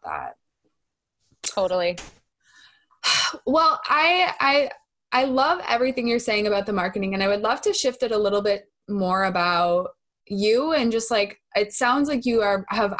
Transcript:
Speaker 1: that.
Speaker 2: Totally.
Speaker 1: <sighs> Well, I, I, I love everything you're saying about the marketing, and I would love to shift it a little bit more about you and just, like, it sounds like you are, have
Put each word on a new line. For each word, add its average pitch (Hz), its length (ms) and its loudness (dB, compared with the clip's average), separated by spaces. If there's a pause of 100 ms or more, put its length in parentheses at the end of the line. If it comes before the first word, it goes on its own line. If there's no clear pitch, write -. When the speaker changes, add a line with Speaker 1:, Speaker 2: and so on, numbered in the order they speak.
Speaker 1:
that. 73 300 -8 (1080)
Speaker 2:
Totally. 180 560 -2 (1040)
Speaker 1:
<sighs> - 40 -2 (380)
Well, 311 400 2
I, 330 540 2
I, 277 300 2 (420)
I 254 140 4
love 277 420 0
everything 247 400 0
you're 233 100 0
saying 208 300 0
about 202 180 0
the 214 60 -4
marketing, 190 420 -2
and 196 80 -2
I 196 60 0
would 202 120 0
love 226 200 0
to 415 120 0
shift 247 300 -2
it 233 80 -2
a 214 80 0
little 202 240 2
bit 202 220 0 (240)
more 190 340 0
about 175 680 2 (360)
you 220 460 2
and 247 180 2
just, 226 220 -2
like, 202 280 -2 (140)
it 208 180 0
sounds 269 360 2
like 277 180 -2
you 226 160 2
are, 196 280 0
have 202 300 0